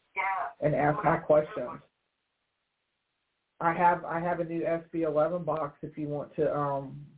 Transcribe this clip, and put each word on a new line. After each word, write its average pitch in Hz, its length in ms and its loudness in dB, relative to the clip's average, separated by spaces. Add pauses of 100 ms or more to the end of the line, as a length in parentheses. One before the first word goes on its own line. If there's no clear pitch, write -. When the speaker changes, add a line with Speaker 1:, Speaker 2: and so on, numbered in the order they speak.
(180)
Speaker 1:
Yeah. 190 320 -2 (100)
Speaker 2:
and 151 160 0
ask 147 220 2
my - 60 -4
Speaker 1:
Well, 165 100 4
that's - 20 0
a 156 60 0
good - 40 -14
Speaker 2:
questions. 135 420 2
Speaker 1:
one. 123 140 -12 (1800)
Speaker 2:
I 165 100 2
have, 175 320 4
I 165 160 -4
have 175 220 0
a - 20 0
new 165 220 -2
S 165 160 0 (100)
B 165 120 -2
eleven 160 420 2
box 151 360 -2
if 147 160 -10
you 147 120 -4
want 147 260 -6
to, 143 180 2
um, 139 460 -2 (180)